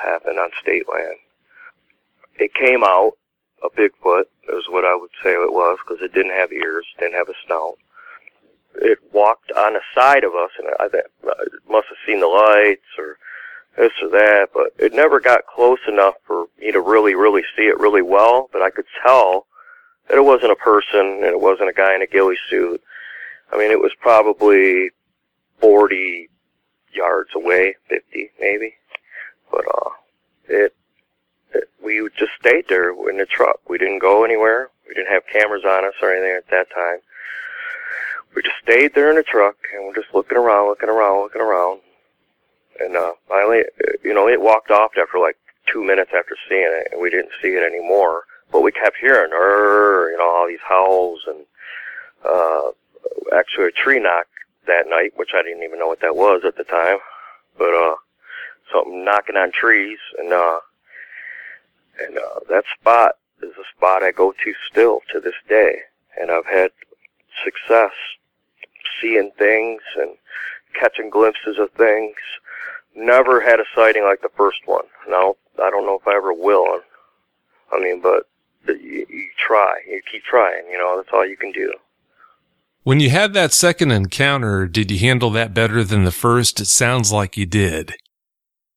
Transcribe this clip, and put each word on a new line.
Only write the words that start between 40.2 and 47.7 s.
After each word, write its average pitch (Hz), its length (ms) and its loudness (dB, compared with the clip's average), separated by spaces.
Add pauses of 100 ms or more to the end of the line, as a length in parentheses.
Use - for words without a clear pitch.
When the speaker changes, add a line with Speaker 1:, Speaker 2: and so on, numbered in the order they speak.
Speaker 1:
around, 107 320 4
looking 104 200 -4
around, 104 340 2
looking 104 180 -8
around. 95 400 -2 (1000)
And, 90 160 -6
uh, 87 180 -4 (140)
finally, 104 320 2
uh, - 320 -4 (100)
you 107 100 -4
know, 104 160 2
it 120 120 2
walked 110 300 2
off 107 260 4
after, 87 220 -2
like, 82 180 0 (300)
two 113 180 -6
minutes 95 280 0
after - 240 -4 (120)
seeing 95 160 0
it, 82 260 -4
and 82 100 -10
we 87 100 -2
didn't 87 200 -4 (100)
see 92 140 -2
it 87 80 0
anymore. 87 640 0 (260)